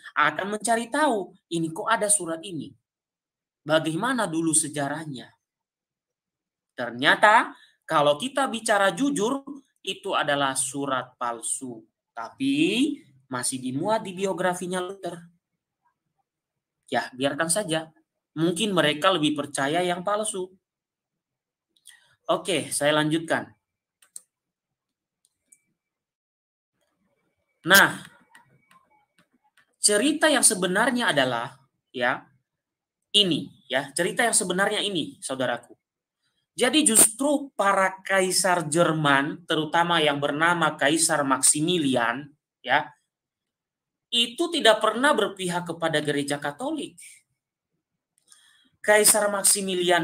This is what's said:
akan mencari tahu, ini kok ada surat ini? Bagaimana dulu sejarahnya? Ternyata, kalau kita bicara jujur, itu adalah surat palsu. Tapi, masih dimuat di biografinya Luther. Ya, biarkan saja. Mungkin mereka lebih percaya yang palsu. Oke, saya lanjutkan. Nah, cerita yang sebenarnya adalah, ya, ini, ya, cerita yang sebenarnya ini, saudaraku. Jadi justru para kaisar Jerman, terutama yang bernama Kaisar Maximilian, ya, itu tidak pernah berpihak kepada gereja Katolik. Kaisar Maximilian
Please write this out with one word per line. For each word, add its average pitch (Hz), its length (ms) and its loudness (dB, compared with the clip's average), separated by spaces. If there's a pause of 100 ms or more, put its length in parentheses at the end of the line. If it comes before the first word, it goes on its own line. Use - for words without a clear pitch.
(120)
akan 180 480 0
mencari 233 320 -2
tahu, 254 400 0 (160)
ini 165 240 -4
kok - 160 -8
ada 208 240 0
surat 165 320 -4
ini? 170 240 -10 (960)
Bagaimana 170 640 0
dulu 160 240 -2
sejarahnya? 143 800 -4 (1400)
Ternyata, 170 800 4 (320)
kalau 147 320 2
kita 269 320 -2
bicara 220 400 0
jujur, 240 480 -2 (400)
itu 190 320 -8
adalah 143 400 0
surat 135 640 -6
palsu. 120 640 -8 (320)
Tapi, 156 880 -2 (320)
masih 123 320 -6
dimuat 165 400 -2
di 196 80 -10
biografinya 180 720 -4
Luther. 175 400 -12 (1700)
Ya, 117 240 0
biarkan 139 320 -2
saja. 160 400 -2 (480)
Mungkin 175 400 0
mereka 151 400 2
lebih 147 240 0
percaya 143 400 -2
yang 180 240 -2
palsu. 202 480 -4 (1800)
Oke, 170 480 -4
saya 151 240 2
lanjutkan. 151 560 -2 (4000)
Nah, 180 400 6 (1800)
cerita 285 480 2
yang 269 160 4
sebenarnya 202 720 0
adalah, 123 400 0 (400)
ya, 123 320 -2 (880)
ini, 190 320 4 (240)
ya, 135 240 -4
cerita 214 320 -2
yang 214 80 0
sebenarnya 190 480 0
ini, 185 400 -4
saudaraku. 127 560 -6 (800)
Jadi 254 240 2
justru 277 720 2
para 190 480 0
kaisar 185 640 0
Jerman, 156 800 2
terutama 165 560 0
yang 147 160 2
bernama 156 560 0
Kaisar 156 480 2
Maximilian, 135 1040 0 (340)
ya, 131 300 0 (1200)
itu 240 400 -2
tidak 220 320 4
pernah 233 320 2
berpihak 175 560 -4
kepada 160 320 -2
gereja 143 320 -2
Katolik. 226 640 -8 (1800)
Kaisar 208 480 4
Maximilian 185 720 0